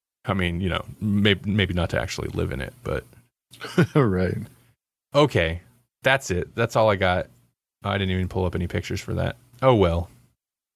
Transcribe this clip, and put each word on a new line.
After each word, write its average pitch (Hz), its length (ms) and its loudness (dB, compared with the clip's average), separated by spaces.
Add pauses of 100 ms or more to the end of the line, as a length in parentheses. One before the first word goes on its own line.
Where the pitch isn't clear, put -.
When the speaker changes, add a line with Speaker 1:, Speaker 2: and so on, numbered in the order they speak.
(240)
Speaker 1:
I - 100 -2
mean, 87 260 -2
you 95 80 -2
know, 85 160 -4 (160)
may-, 104 440 2
maybe 95 300 0
not 85 160 0
to - 100 -2
actually - 280 -6
live - 240 -4
in 67 80 -6
it, 60 120 -10 (120)
but - 200 -6 (460)
Speaker 2:
<laughs> - 440 -2
Right. 92 420 2 (800)
Speaker 1:
Okay, 90 460 2 (420)
that's 131 280 0
it. 87 240 -4
That's 117 220 -2
all 110 120 4
I 104 80 2
got. 92 300 0 (580)
I 101 140 -2
didn't 95 140 -2
even 92 160 -2
pull 95 160 -2
up 87 100 -2
any 90 140 -2
pictures - 320 -6
for 90 140 -8
that. 90 220 -4 (240)
Oh, 135 140 6
well. 87 340 4 (680)